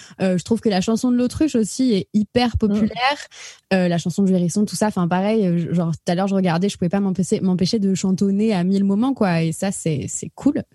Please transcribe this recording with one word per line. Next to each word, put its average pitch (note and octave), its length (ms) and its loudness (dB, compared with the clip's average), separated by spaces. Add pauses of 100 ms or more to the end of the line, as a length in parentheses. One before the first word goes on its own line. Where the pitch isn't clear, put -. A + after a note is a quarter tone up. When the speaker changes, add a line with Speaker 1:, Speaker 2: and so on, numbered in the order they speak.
(220)
Speaker 1:
Euh, F#3 160 2
je E3 60 -4
trouve A3+ 180 -2
que A3+ 80 2
la F#3+ 120 2
chanson A3+ 300 0
de B3 60 2
l'autruche B3 380 0
aussi A#3 380 0
est F#3+ 200 0
hyper A3+ 440 0
populaire. G#3+ 320 2
Speaker 2:
Mm. - 840 -4
Speaker 1:
Euh, F#3 140 4
la E3+ 100 2
chanson F3 240 -2
du F#3+ 100 4
hérisson, F3+ 320 2
tout - 120 -4
ça, G#3+ 120 0
enfin F3+ 200 0
pareil, G3+ 400 0
euh, E3+ 260 0
genre E3+ 180 0
tout - 200 -4
à - 20 2
l'heure F#3+ 140 0
je G3 80 0
regardais, F#3 340 2
je - 80 -8
pouvais F3+ 100 -2
pas G3 120 0
m'empêcher, G3 420 0
m'empêcher F#3 380 0
de G3 160 0
chantonner G3 580 0
à F3 100 0
mille G3 200 0
moments, A3 320 0
quoi. F3 260 2
Et E3 120 0
ça, G3 180 -4
c'est, D#3+ 360 -4
c'est - 280 -10
cool, C#4+ 260 0 (140)